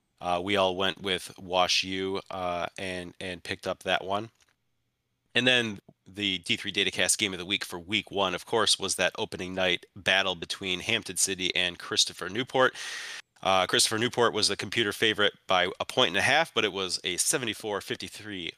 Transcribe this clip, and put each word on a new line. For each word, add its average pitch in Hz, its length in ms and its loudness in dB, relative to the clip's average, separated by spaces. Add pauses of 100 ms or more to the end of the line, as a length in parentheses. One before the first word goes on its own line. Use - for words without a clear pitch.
(200)
Uh, 87 200 0
we 101 160 -2
all 95 200 4
went 92 260 -2
with 92 380 -4
Wash 90 440 2
U, 95 460 -4
uh, 90 380 -4 (100)
and, 90 420 -8
and 90 220 -10
picked - 240 -8
up 92 160 -4
that 92 240 0
one. 101 240 -4 (1040)
And 120 140 4
then 117 320 2 (260)
the 98 320 -2
D 98 200 -2
three 101 140 -6
Datacast 92 460 2
game 101 160 0
of 87 60 -8
the 87 60 -8
week 98 200 -2
for 90 140 -10
week 95 320 -4
one, 92 240 0
of - 100 -8
course, 110 320 2
was 98 180 -4
that 92 220 2
opening 92 380 -6
night 92 400 0
battle 95 400 2
between 90 460 -6
Hampton 104 360 -2
City 90 380 0
and 87 240 0
Christopher - 500 -2
Newport. 127 460 2 (640)
Uh, 92 240 4
Christopher 117 320 2
Newport 113 340 2
was 98 160 2
the 101 80 2
computer 104 380 -2
favorite 104 400 2 (140)
by 90 220 4 (100)
a - 60 -2
point 127 240 2
and 87 80 -2
a 95 40 2
half, 143 320 2
but 113 120 2
it - 60 0
was 92 320 -4
a 90 140 -2
seventy-four 107 640 -2
fifty-three 98 760 -8